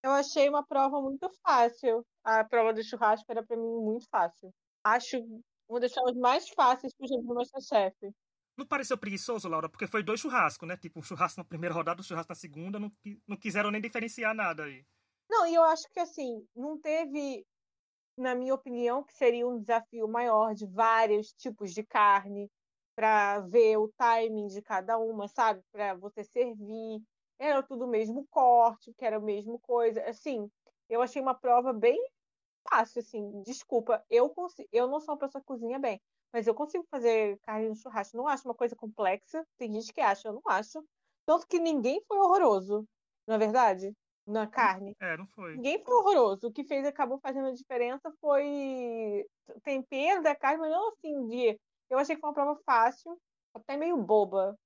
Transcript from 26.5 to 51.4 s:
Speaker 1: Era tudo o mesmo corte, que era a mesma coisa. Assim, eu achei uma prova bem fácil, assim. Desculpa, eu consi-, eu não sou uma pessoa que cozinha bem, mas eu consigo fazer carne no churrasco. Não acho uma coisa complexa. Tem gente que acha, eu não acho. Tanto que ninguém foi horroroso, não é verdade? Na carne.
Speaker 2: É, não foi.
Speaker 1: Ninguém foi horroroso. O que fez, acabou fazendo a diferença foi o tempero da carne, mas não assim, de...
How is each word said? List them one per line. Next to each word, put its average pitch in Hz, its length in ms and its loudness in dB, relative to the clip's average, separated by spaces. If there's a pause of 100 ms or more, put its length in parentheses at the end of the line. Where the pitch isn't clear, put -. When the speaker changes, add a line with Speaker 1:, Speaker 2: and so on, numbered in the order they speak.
Speaker 1:
Era 277 240 0
tudo 262 240 -8
o - 20 -6
mesmo 226 400 -2
corte, 233 680 4
que 254 60 -10
era 220 120 -2
a 214 40 -2
mesma 214 400 -6
coisa. 233 440 0
Assim, 226 460 -6 (380)
eu 233 120 0
achei 254 220 -2
uma 262 120 0
prova 247 380 2
bem 233 260 2 (680)
fácil, 233 320 0
assim. 208 420 -10
Desculpa, 226 680 -2
eu 240 200 6
consi-, - 420 -10
eu 240 160 2
não 294 120 -2
sou 302 140 -6
uma 285 60 -8
pessoa 277 200 -6
que - 60 -20
cozinha 240 320 -6
bem, 233 200 -4 (340)
mas 226 140 -2
eu 226 80 2
consigo 302 360 -6
fazer 220 520 0
carne 220 260 -4
no 220 80 -6
churrasco. 220 400 -10
Não 262 120 -2
acho 269 180 -2
uma 233 80 -6
coisa 233 220 -2
complexa. 214 680 -4 (140)
Tem 226 160 -8
gente 220 220 -8
que 320 60 -6
acha, 202 280 2
eu 208 60 -8
não 254 140 -14
acho. 220 360 -4 (400)
Tanto 330 220 4
que 359 120 0
ninguém 311 480 0
foi 403 120 -2
horroroso, 220 680 4 (420)
não 220 100 0
é - 20 2
verdade? 214 560 2 (320)
Na 214 200 -4
carne. 202 540 -2
Speaker 2:
É, 175 160 -4
não 190 100 -14
foi. 170 300 -14
Speaker 1:
Ninguém 277 260 -4
foi 494 120 -2
horroroso. 254 540 4
O 220 40 -8
que 285 120 -10
fez, 277 220 -4
acabou 269 340 -4
fazendo 269 280 -6
a 254 60 -6
diferença 254 680 -6
foi 262 1040 -2 (240)
o 226 140 -18
tempero 285 600 -2
da 294 140 2
carne, 294 240 0
mas 311 100 -4
não 381 200 -2
assim, 294 380 -8
de... 226 300 0 (300)